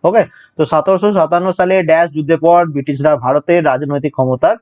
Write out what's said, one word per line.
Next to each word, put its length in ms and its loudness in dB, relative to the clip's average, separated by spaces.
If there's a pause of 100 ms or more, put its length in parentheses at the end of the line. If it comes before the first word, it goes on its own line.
ওকে, 200 2 (340)
তো 80 0
সতেরোশো 480 0
সাতান্ন 380 0
সালে 320 0
ড্যাশ 280 2
যুদ্ধের 260 -2
পর 220 4 (100)
ব্রিটিশরা 460 -2
ভারতের 500 0
রাজনৈতিক 460 -2
ক্ষমতার 500 0